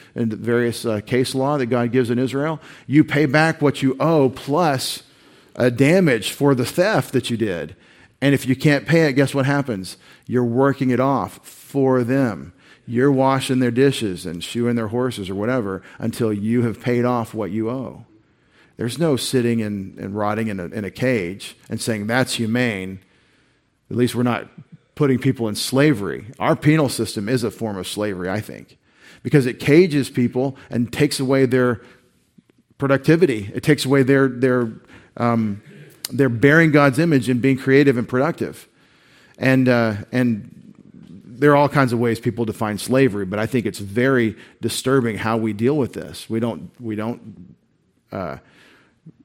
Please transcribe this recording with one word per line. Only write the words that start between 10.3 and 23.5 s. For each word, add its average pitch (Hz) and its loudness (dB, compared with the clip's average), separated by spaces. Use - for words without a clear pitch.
working 131 0
it 120 0
off 131 -2
for 131 -2
them. 113 -2
You're 123 0
washing 131 0
their 123 2
dishes 113 0
and 85 -8
shoeing 120 -2
their 113 -4
horses 113 -4
or 95 -6
whatever 101 -4
until 110 -2
you 110 0
have 113 -4
paid 123 0
off 120 -2
what 104 -6
you 110 -4
owe. 123 -12
There's 117 -6
no 156 2
sitting 117 0
and, 101 -8
and 101 -8
rotting 104 -2
in 101 -6
a, 90 -8
in 104 -8
a 95 -8
cage 104 -4
and 110 -6
saying, 107 -4
"That's 123 0
humane. 107 -2